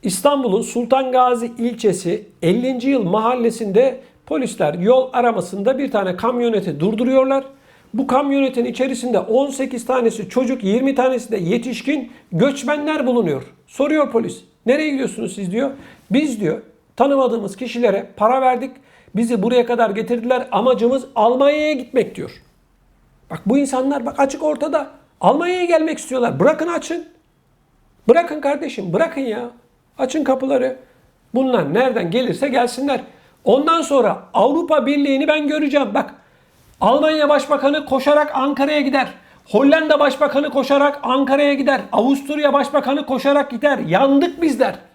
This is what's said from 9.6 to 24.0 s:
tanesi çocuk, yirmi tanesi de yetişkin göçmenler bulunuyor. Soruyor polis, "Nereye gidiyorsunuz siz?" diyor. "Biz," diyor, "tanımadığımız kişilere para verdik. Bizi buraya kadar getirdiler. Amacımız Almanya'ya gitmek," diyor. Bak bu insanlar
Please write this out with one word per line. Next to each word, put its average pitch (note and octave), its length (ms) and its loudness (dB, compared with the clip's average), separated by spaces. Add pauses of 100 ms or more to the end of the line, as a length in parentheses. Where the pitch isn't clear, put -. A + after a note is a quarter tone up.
tanesi A3+ 420 0
çocuk, B3 360 -2
yirmi B3+ 300 0
tanesi B3+ 380 0
de A3+ 40 -2
yetişkin A#3 760 -4 (200)
göçmenler C#4 760 0
bulunuyor. F#3 360 0 (240)
Soruyor D4 440 0
polis, - 340 -4 (220)
"Nereye D4+ 240 2
gidiyorsunuz A3+ 440 -4
siz?" F#3+ 180 -6
diyor. C4+ 180 -2 (400)
"Biz," B3+ 300 0
diyor, D#3 220 -2 (340)
"tanımadığımız A#3 600 0
kişilere A3+ 500 -2 (100)
para A#3+ 240 2
verdik. B3+ 300 0 (440)
Bizi A3+ 280 0
buraya A#3+ 240 2
kadar A#3 240 0
getirdiler. A#3+ 640 -2
Amacımız A#3+ 640 0
Almanya'ya C#4 580 2
gitmek," B3 420 -4
diyor. - 280 -14 (880)
Bak E3 160 -10
bu A#3+ 120 2
insanlar C4+ 480 -2